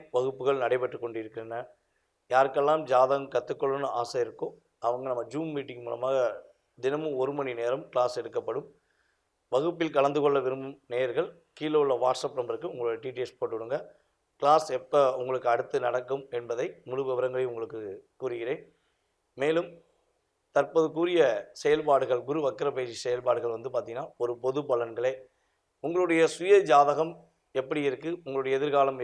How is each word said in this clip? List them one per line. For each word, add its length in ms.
வகுப்புகள் 500
நடைபெற்று 340
கொண்டிருக்கின்றன. 640
யாருக்கெல்லாம் 600
ஜாதகம் 440
கத்துக்கணும்னு 560
ஆசை 240
இருக்கோ, 240
அவங்க 240
நம்ம 140
Zoom 220
மீட்டிங் 300
மூலமாக 300
தினமும் 380
ஒரு 160
மணி 220
நேரம் 320
கிளாஸ் 300
எடுக்கப்படும். 440
வகுப்பில் 440
கலந்து 260
கொள்ள 220
விரும்பும் 320
நேயர்கள் 360
கீழே 240
உள்ள 120
WhatsApp 340
நம்பருக்கு 340
உங்களோட 220
டீட்டெயில்ஸ் 340
போட்டு 180
விடுங்க. 200
கிளாஸ் 260
எப்ப 240
உங்களுக்கு 320
அடுத்து 240
நடக்கும் 380
என்பதை 280
முழு 260
விவரங்களையும் 420
உங்களுக்கு 280
கூறுகிறேன். 400
மேலும் 260
தற்போது 400
கூறிய 240
செயல்பாடுகள், 640
குரு 180
வக்ர 280
பயிற்சி 300
செயல்பாடுகள் 520
வந்து 180
பார்த்தீங்கன்னா, 340
ஒரு 80
பொது 160
பலன்களே. 420
உங்களுடைய 360
சுய 240
ஜாதகம் 420
எப்படி 280
இருக்கு, 220
உங்களுடைய 340
எதிர்காலம் 460